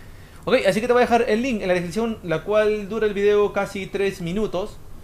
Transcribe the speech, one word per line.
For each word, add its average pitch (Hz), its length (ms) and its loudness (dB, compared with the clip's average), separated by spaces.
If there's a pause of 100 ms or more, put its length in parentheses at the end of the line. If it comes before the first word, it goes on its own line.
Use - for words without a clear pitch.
(440)
Ok, 202 120 2 (120)
así 190 120 2
que 233 60 -2
te 240 60 4
voy 247 100 6
a 226 40 4
dejar 226 200 4
el 220 160 2
link 247 180 -2
en - 60 -4
la 180 80 2
descripción, 214 480 -2
la 160 220 -2
cual 214 440 2
dura 214 180 -2
el 208 80 -2
video 202 380 4
casi 196 340 -4
tres 196 340 -4
minutos. 180 560 -4 (280)